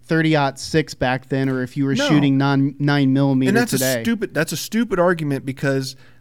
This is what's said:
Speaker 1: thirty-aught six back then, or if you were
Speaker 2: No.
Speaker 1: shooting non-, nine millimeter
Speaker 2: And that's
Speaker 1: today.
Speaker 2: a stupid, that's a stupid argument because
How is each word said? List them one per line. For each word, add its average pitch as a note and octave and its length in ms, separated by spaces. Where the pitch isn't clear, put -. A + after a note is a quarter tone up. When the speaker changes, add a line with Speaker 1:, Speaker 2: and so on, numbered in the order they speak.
Speaker 1:
thirty-aught D#3 520
six - 360
back C3 340
then, C3+ 200
or C3 140
if B2 140
you C#3+ 80
were C#3 100
Speaker 2:
No. - 140
Speaker 1:
shooting C#3+ 300
non-, C#3 400
nine C#3+ 340
millimeter C3+ 380
Speaker 2:
And G#3+ 60
that's A#3+ 160
Speaker 1:
today. C3 280
Speaker 2:
a A#2 40
stupid, A#3 300
that's D#3+ 180
a D#3 40
stupid G#3+ 420
argument D#3+ 460
because C3+ 520